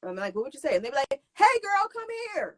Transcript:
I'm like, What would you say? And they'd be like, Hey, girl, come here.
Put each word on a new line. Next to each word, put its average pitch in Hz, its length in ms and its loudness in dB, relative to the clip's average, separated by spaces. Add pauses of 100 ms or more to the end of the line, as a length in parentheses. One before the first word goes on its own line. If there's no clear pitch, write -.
I'm 185 120 -8
like, 190 200 -6
What 220 100 -2
would 269 80 -12
you 277 60 -18
say? 285 160 0
And 185 80 4
they'd 233 80 -6
be 277 40 -6
like, 277 260 0 (140)
Hey, 480 260 6
girl, 403 300 2
come 453 160 -10 (260)
here. 311 240 -6